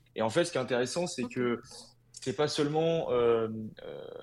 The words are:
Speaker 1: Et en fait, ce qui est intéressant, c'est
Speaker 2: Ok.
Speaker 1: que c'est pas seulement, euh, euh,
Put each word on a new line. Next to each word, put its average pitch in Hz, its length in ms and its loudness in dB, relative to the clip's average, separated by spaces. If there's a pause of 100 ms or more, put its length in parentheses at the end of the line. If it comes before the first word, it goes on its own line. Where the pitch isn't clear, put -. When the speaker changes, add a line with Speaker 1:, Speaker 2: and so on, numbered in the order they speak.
(140)
Speaker 1:
Et 113 80 0
en 113 80 4
fait, 170 140 4
ce 170 80 -6
qui 143 60 2
est - 20 2
intéressant, 127 480 0
c'est 123 160 -4
Speaker 2:
Ok. 123 100 -6
Speaker 1:
que 123 280 0 (500)
c'est - 240 -6
pas 151 100 2
seulement, 156 640 2
euh, 117 380 4 (340)
euh, 71 220 -10 (180)